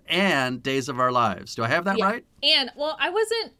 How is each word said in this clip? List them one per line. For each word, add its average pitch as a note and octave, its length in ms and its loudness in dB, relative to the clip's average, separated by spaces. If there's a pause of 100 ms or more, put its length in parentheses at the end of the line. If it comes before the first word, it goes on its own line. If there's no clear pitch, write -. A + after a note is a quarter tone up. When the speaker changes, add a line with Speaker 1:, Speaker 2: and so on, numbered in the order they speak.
Speaker 1:
and C#3+ 560 2
Days C3+ 260 -2
of B2+ 120 -4
Our B2+ 100 4
Lives. A2 460 0
Do A#2 80 -2
I A#2 40 0
have E3 180 0
that G3 120 0
Speaker 2:
Yeah. F#3+ 60 2
Speaker 1:
right? A3+ 200 0 (180)
Speaker 2:
And, C#4+ 340 2
well, D4 240 -4
I D4+ 100 -2
wasn't, G#4+ 500 -2